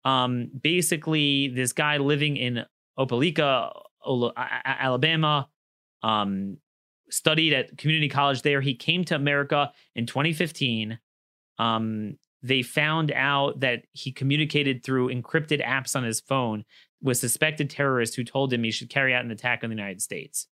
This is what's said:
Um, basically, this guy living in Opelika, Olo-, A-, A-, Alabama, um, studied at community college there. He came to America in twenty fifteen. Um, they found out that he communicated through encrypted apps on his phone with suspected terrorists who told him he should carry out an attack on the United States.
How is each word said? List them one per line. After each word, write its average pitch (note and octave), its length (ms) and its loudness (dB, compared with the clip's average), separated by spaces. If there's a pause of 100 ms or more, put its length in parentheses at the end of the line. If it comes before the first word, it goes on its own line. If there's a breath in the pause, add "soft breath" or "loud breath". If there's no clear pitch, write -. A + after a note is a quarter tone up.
Um, B2+ 460 2 (100)
basically, D3+ 880 2
this B2 240 -2
guy D3 240 2
living C#3+ 400 2
in A#2+ 260 -2 (340)
Opelika, C3+ 760 2 (320)
Olo-, A#2+ 320 0
A-, - 20 -8
A-, C3 440 -4
Alabama, D3+ 640 2 (520)
um, G2+ 580 0 (500)
studied D#3 420 2
at C3 260 0
community D3+ 300 0
college C#3 360 2
there. C#3+ 180 2
He C3+ 120 0
came E3+ 300 -2
to D#3+ 120 -2
America C#3+ 580 0 (220 soft breath)
in A#2 100 -4
twenty D3 260 0
fifteen. A#2+ 680 -2 (580)
Um, A2 600 -2 (240)
they C3 200 2
found D#3 500 0
out C#3 480 0
that B2 320 0
he - 220 -10
communicated C#3 680 0
through B2+ 320 0
encrypted D3+ 480 -2
apps B2+ 320 -2
on B2+ 120 0
his A2+ 160 -2
phone A#2 420 -2 (380 soft breath)
with B2+ 160 2
suspected D#3 520 0
terrorists B2+ 460 0
who B2+ 80 -4
told C3+ 300 0
him A#2 100 0
he A2 80 0
should A#2 180 -6
carry C3 240 2
out B2 120 0
an A#2 60 -6
attack A2+ 300 -2
on A2+ 80 -4
the A2 60 -4
United G2+ 260 -8
States. - 500 -8